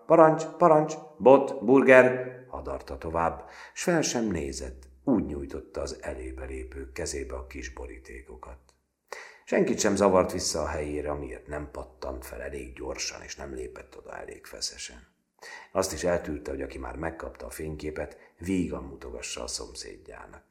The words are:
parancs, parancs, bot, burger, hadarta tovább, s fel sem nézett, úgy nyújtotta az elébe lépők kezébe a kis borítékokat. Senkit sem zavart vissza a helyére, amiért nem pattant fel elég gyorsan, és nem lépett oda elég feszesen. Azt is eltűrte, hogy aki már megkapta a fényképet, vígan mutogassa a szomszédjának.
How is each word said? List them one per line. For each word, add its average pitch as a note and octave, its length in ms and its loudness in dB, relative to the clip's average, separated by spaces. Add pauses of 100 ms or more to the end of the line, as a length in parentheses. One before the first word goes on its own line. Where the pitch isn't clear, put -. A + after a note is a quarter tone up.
parancs, D#3+ 400 8
parancs, D#3 500 4 (220)
bot, C3+ 460 8
burger, B2+ 720 8 (220)
hadarta C#2 420 -10
tovább, E2 520 -2 (240)
s - 100 -10
fel E3+ 180 2
sem A#2+ 240 -2
nézett, C#2 600 -6 (160)
úgy G2+ 220 2
nyújtotta C#2+ 560 -10
az C#2+ 200 -8
elébe C2 440 -10
lépők C2 460 -12
kezébe C#2 440 -8
a C2 120 -12
kis - 260 -14
borítékokat. - 840 -18 (840)
Senkit - 340 0
sem G2+ 160 2
zavart F#2 360 6
vissza E2+ 300 -4
a D2+ 60 -4
helyére, D2 420 -6
amiért C#2+ 380 -8
nem D2 240 -10
pattant C2 540 -12
fel A#1 160 -12
elég C2 320 -10
gyorsan, - 480 -8
és - 140 -14
nem C2+ 180 -12
lépett - 440 -14
oda - 200 -14
elég - 280 -16
feszesen. - 600 -12 (640)
Azt F#2+ 220 0
is D#2+ 100 -6
eltűrte, D#2 480 -2
hogy C2+ 100 -8
aki C2 160 -10
már B1 180 -10
megkapta D2+ 500 -10
a - 40 -14
fényképet, D#2 680 -10 (200)
vígan E2+ 460 -2
mutogassa A#1+ 600 -12
a A#1+ 40 -8
szomszédjának. - 1040 -14